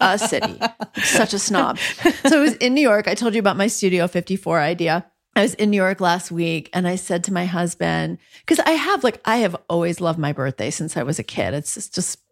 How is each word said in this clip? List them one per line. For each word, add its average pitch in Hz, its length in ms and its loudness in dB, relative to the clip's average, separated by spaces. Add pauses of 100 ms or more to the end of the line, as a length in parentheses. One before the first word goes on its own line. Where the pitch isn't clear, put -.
a 190 180 4
city." 214 420 -2
I'm - 420 -6
such - 300 2
a 202 60 -2
snob. 185 400 0 (480)
So 294 120 6
I - 20 6
was 285 160 4
in 247 180 2
New 285 60 4
York. 214 280 4
I 180 60 0
told 220 200 -2
you 220 60 2
about 196 160 2
my 196 120 2
Studio 180 380 0
fifty-four 175 540 -2
idea. 165 460 -2 (280)
I 214 80 4
was 262 120 2
in 214 160 0
New 208 60 2
York 185 240 2
last 180 300 0
week, 165 420 -4
and 180 140 -2
I 180 100 -2
said 175 280 -4
to 196 80 -4
my 180 140 -2
husband, 170 720 -2 (280)
'cause 330 140 2
I - 120 4
have, 320 320 0
like, 240 200 0
I 226 120 2
have 202 200 0 (140)
always 170 300 -2
loved 165 180 -2
my 147 140 -2
birthday 135 380 -4
since 160 260 -6
I 147 80 -2
was 143 140 -4
a - 40 -6
kid. 95 320 -4
It's 151 200 -6
just, - 200 -14
just, - 240 -6 (120)